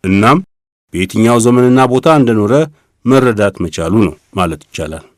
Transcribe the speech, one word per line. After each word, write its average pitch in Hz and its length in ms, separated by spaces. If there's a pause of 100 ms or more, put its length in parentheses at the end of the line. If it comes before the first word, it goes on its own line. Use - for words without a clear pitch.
እናም 107 340 (560)
በየትኛው 110 460
ዘመንና 123 460
ቦታ 127 300
እንደኖረ 113 380 (500)
መረዳት 120 560
መቻሉ 85 380
ነው 87 160 (200)
ማለት 85 280
ይቻላል። - 420 (140)